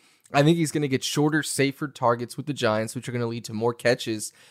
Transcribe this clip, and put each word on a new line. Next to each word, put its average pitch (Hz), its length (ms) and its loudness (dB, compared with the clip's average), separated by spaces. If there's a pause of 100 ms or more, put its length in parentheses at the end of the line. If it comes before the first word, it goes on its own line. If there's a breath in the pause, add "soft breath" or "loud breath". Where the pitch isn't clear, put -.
(320 soft breath)
I 143 120 4
think 165 120 6
he's 160 140 0
gonna 151 160 0
get 131 160 0
shorter, 151 400 2
safer 139 460 -2
targets 120 480 0
with 131 100 -10
the 147 80 -4
Giants, 110 400 0
which 123 140 -8
are 123 40 -8
gonna 120 140 -2
lead 117 200 -6
to - 60 -12
more 113 220 0
catches, 117 580 0 (180 soft breath)